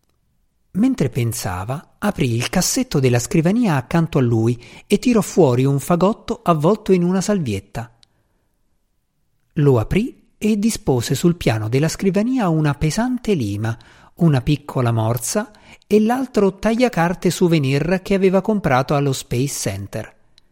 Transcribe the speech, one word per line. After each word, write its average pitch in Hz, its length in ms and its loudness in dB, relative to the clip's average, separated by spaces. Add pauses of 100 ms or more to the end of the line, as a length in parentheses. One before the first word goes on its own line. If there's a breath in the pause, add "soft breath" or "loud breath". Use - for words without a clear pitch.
(720)
Mentre 214 380 0
pensava, 117 920 -6
aprì 143 380 -2
il 120 140 -4
cassetto 180 500 -2
della 123 180 2
scrivania 175 560 0
accanto 156 440 0
a 135 40 2
lui 117 400 0 (240 loud breath)
e 208 140 2
tirò 233 200 2
fuori 131 440 2
un 139 160 2
fagotto 185 640 0
avvolto 175 480 2
in 185 100 4
una 185 180 0
salvietta. 127 760 -4 (1600)
Lo 139 260 4
aprì - 480 -4 (100)
e 214 180 0
dispose 156 600 -2
sul 175 180 2
piano 110 340 -2
della 135 200 0
scrivania 202 600 -2
una 151 260 0
pesante 220 600 -2
lima, 110 420 -4 (400 soft breath)
una 151 260 4
piccola 131 500 -2
morsa 117 580 -2 (380 loud breath)
e 208 120 4
l'altro 214 560 0
tagliacarte 196 720 0
souvenir 165 720 0
che - 140 -2
aveva 190 260 2
comprato 156 540 0
allo 139 180 0
Space 127 360 -4
Center. 101 680 -10 (360)